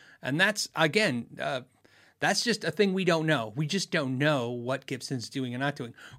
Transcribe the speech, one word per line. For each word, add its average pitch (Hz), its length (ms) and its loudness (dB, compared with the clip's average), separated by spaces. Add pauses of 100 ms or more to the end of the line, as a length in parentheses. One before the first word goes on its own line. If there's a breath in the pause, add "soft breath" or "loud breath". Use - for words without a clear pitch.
(220 soft breath)
And 139 180 -2
that's, 208 360 0
again, 160 500 2 (140)
uh, 135 220 -4 (580 soft breath)
that's 190 220 2
just 233 220 0
a 165 60 -2
thing 196 240 2
we 190 100 0
don't 165 220 2
know. 123 280 2
We 151 120 0
just 175 240 -2
don't 131 280 0
know 139 320 2
what 123 360 -4
Gibson's 127 420 -6
doing 131 240 -4
and 123 80 -4
not 147 160 0
doing, 117 180 -10 (240 loud breath)